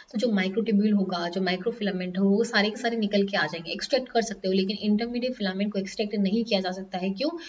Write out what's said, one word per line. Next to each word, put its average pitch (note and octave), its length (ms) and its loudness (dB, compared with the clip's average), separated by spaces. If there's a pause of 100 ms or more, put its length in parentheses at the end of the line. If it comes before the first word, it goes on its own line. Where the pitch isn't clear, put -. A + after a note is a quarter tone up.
(120)
तो A#3+ 60 -6
जो A3+ 140 2
microtubule G3+ 600 2
होगा, F#3 360 0
जो F#3 120 -2
microfilament F#3 760 -2
हो, G3 120 4
वो G#3 140 4
सारे G#3+ 260 2
के G#3 60 -4
सारे A#3 220 -2
निकल G3+ 300 2
के G3 100 -2
आ E3 80 2
जाएंगे, E3 260 -8
Extract B3+ 380 -2
कर A#3 120 2
सकते G3 260 -6
हो, F#3+ 60 2
लेकिन G3 240 0
intermediate A#3 560 0
filament G3+ 400 -2
को G3 60 -2
extract G#3 360 -4
नहीं G#3 280 2
किया G#3 160 2
जा F3+ 120 -2
सकता F#3+ 260 -8
है। F#3 120 -2
क्यों? A3 200 -2 (200)